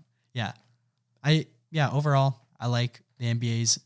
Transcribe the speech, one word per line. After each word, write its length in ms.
yeah, 180
I, 240
yeah, 200
overall, 500
I 80
like 340
the 100
N 120
B 100
A's 240